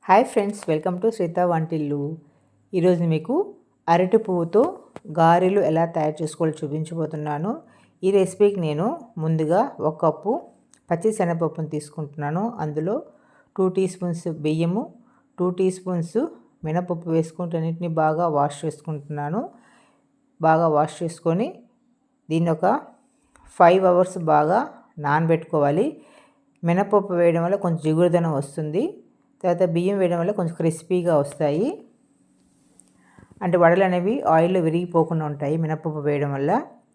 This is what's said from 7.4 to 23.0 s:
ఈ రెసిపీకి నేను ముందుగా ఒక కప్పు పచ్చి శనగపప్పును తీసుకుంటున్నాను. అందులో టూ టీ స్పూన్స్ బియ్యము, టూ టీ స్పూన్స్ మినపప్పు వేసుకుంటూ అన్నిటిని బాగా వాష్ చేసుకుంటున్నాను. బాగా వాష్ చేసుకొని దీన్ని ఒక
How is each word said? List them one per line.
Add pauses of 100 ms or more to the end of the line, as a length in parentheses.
ఈ
రెసిపీకి
నేను (380)
ముందుగా (260)
ఒక (120)
కప్పు (560)
పచ్చి
శనగపప్పును
తీసుకుంటున్నాను. (200)
అందులో (600)
టూ (120)
టీ (100)
స్పూన్స్ (180)
బియ్యము, (560)
టూ (100)
టీ (120)
స్పూన్స్ (480)
మినపప్పు
వేసుకుంటూ
అన్నిటిని (120)
బాగా (100)
వాష్
చేసుకుంటున్నాను. (1040)
బాగా
వాష్
చేసుకొని (840)
దీన్ని
ఒక (880)